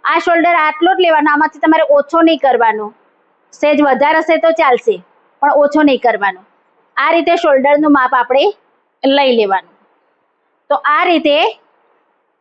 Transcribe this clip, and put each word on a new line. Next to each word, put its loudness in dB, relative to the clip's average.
આ -2
શોલ્ડર 0
આટલો 0
જ -4
લેવાનો, 2
આમાંથી -2
તમારે 0
ઓછો 0
નહીં 2
કરવાનો, -2
સહેજ 0
વધારે 0
હશે 0
તો 0
ચાલશે, 0
પણ 0
ઓછો 2
નહીં 2
કરવાનો. -4
આ -2
રીતે 0
શોલ્ડરનું 2
માપ 0
આપણે 0
લઈ 0
લેવાનું. -4
તો 0
આ -2
રીતે -2